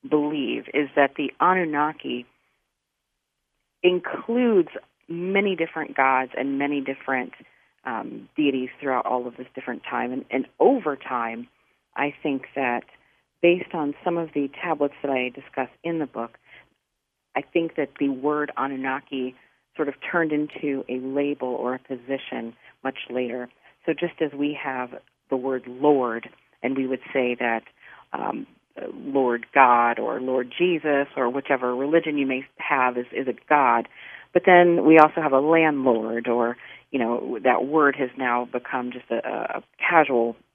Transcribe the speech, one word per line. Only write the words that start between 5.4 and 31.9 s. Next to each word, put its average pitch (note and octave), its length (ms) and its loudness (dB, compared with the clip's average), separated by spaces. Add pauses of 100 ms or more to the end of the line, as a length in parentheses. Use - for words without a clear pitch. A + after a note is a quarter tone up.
different E3 400 -6
gods C3 400 2
and C#3 220 -2
many C#3+ 240 -2
different, C3+ 520 -6 (500)
um, - 520 -10
deities C3 340 0 (120)
throughout C3 240 -2
all B2 220 -2
of A#2+ 100 -14
this B2+ 160 -14
different B2+ 340 -10
time. A#2+ 240 -4
And, C3 200 -6
and C3 160 -2 (120)
over F#3 360 4
time, A#2 540 -6 (480)
I C#3+ 160 -2 (100)
think C#3 320 -4
that B2 280 -2 (580)
based F3 320 2
on D3 200 -4 (100)
some G3+ 140 -2
of E3 160 -4
the C#3+ 160 -2 (120)
tablets D3+ 400 -2
that C#3 80 -4
I B2+ 200 -2
discuss C3 400 -8 (120)
in E3 180 -4
the D3 60 -2
book, A#2 320 -10 (1000)
I - 40 -4
think E3 360 -4
that C#3+ 220 -4
the C#3 100 0
word C#3+ 480 -2
Anunnaki C3 760 -6 (440)
sort D3 100 -2
of C#3 60 -6 (180)
turned E3 220 0
into D3 560 -4
a B2+ 100 -4
label C#3 480 -4
or B2+ 280 -4
a B2+ 40 -10
position B2 760 -8 (300)
much C3+ 140 -6 (120)
later. B2 380 -6 (380)
So D#3+ 80 -2
just E3 280 -4
as C#3+ 120 -2
we D3 280 -4
have B2+ 280 -8 (400)
the C3+ 80 -2
word B2+ 300 -4
Lord, B2+ 600 2 (340)
and C3 140 -2
we C3+ 100 -2
would B2+ 140 -4 (140)
say B2 260 0
that, A2+ 220 0 (500)
um, - 340 -6 (480)
Lord B2+ 600 -2
God A#2+ 440 6
or A#2 220 -4
Lord B2+ 380 -2
Jesus D3+ 580 0
or B2+ 140 0
whichever B2+ 440 -2
religion D3+ 440 0